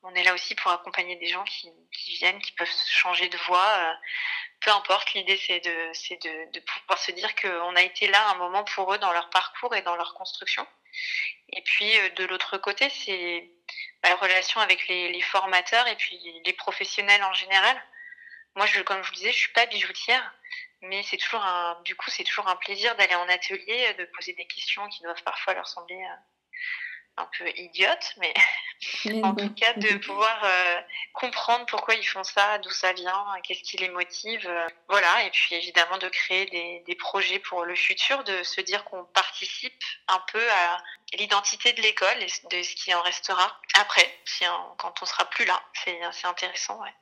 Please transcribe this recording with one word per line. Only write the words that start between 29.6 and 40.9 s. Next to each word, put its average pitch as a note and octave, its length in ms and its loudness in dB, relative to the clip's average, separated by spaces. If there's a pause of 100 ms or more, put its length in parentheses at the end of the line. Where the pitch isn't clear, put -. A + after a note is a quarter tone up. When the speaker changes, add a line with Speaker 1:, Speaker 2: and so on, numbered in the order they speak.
Speaker 1:
de G#3 240 2
pouvoir, G#3 480 0
euh, F3+ 360 4 (320)
comprendre A#3+ 520 0
pourquoi A3+ 300 0
ils G#3 100 -4
font F#3+ 180 -2
ça, G#3 360 2
d'où F#3+ 100 -10
ça F#3 240 0
vient, F#3 320 -2 (180)
qu'est-ce F3+ 180 -8
qui - 140 -8
les F3+ 140 -2
motive, F#3+ 580 -6
euh, E3+ 200 -2 (200)
voilà. G3 380 6
Et F#3 60 -4
puis - 220 2
évidemment F3 440 2
de F#3 100 -4
créer F#3 380 0
des, F3 400 -6
des F3 100 -4
projets G3 440 0
pour F3 260 -4
le F3 100 -4
futur, C4+ 480 2
de F#3+ 200 0
se - 180 -4
dire F#3+ 240 -2
qu'on F#3 180 -10
participe - 800 -4 (240)
un F#3 140 4 (100)
peu A#3 180 2
à F3+ 280 4 (400)